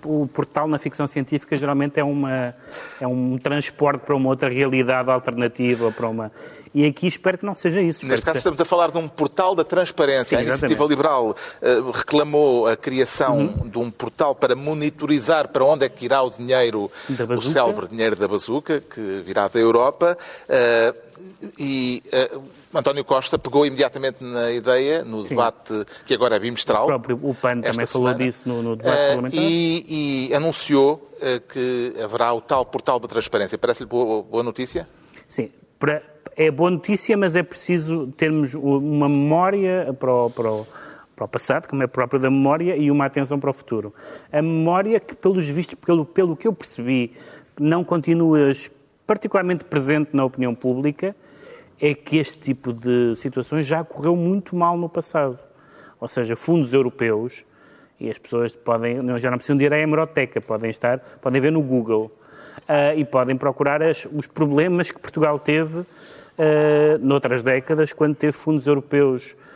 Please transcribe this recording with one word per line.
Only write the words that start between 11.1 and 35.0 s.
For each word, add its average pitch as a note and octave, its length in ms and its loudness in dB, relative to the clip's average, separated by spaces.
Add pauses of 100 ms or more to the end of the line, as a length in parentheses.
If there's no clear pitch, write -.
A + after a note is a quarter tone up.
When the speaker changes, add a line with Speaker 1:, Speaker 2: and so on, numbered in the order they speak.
Speaker 2:
eh, B2 220 4 (100)
reclamou D3 760 2
a A2+ 80 2
criação B2+ 640 0
Speaker 1:
Uhum. A2+ 300 -2
Speaker 2:
de A#2+ 100 -6
um A#2+ 100 -4
portal C3+ 460 -2
para B2 200 2
monitorizar D3 920 0
para C3 180 0
onde C#3 200 4
é B2 40 0
que - 160 -12
irá C3+ 160 2
o B2+ 80 0
dinheiro, A#2+ 640 0 (180)
Speaker 1:
Da B2+ 140 -4
Speaker 2:
o A2+ 40 -4
Speaker 1:
bazuca. A#2+ 220 -2
Speaker 2:
célebre A2+ 380 0
dinheiro A2 280 0
da G2+ 120 -2
bazuca, B2+ 520 -4
que G2 460 -8
virá G2 220 -2
da A#2 120 -2
Europa. A#2+ 560 4 (340)
Eh, A#2+ 440 4 (680)
e, C3 420 -4 (100)
eh, C3 200 0 (420)
António C#3+ 320 0
Costa C3+ 320 0
pegou C#3+ 300 2
imediatamente C3 560 -2
na A#2+ 280 -4
ideia, B2+ 520 0
no A2 200 -8
Speaker 1:
Sim. F#2 60 -12
Speaker 2:
debate A#2 560 -2 (220)
que C3+ 80 2
agora A2+ 220 2
é - 20 2
bimestral, A2+ 460 -2
Speaker 1:
O - 20 0
próprio, B2 340 -2
o C#3 140 -2
pan B2 240 -2
Speaker 2:
esta A#2 120 -2
Speaker 1:
também A#2 140 -2
falou B2 220 -2
Speaker 2:
semana. B2 180 0
Speaker 1:
disso B2 240 -6
no, A#2 140 -4
no A#2 120 -4
debate A2+ 220 0
Speaker 2:
Eh, C#3+ 120 4
Speaker 1:
parlamentar. C3 340 -2
Speaker 2:
e, D#3+ 840 -2
e - 40 -2
anunciou, D3 720 2 (140)
eh, B2+ 260 -2
que B2 460 -4 (100)
haverá A#2 300 0
o A2+ 80 -4
tal C3 240 0
portal C3 340 -2
da A2+ 80 -12
transparência. G#2+ 520 -2
Parece-lhe A#2+ 280 -2
boa, A2 360 0
boa A2+ 180 -4
notícia? B2+ 460 -6 (400)